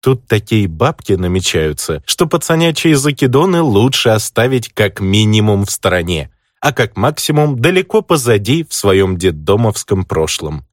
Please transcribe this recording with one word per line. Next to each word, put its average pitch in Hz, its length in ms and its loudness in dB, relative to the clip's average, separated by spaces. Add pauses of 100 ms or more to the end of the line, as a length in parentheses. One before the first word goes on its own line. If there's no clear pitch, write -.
Тут 131 240 -2
такие 107 400 -2
бабки 101 460 -2
намечаются, 87 920 -2
что - 200 -2
пацанячьи 165 680 0
закидоны 147 680 2
лучше 123 460 2
оставить 113 680 0
как 104 240 -2
минимум 104 640 2
в 98 60 -8
стороне, 85 600 -2 (300)
а 151 120 0
как - 240 -2
максимум 147 640 0
далеко 180 420 2
позади 120 680 0
в - 60 -10
своём 95 420 2
детдомовском 95 880 0
прошлом. 76 680 -4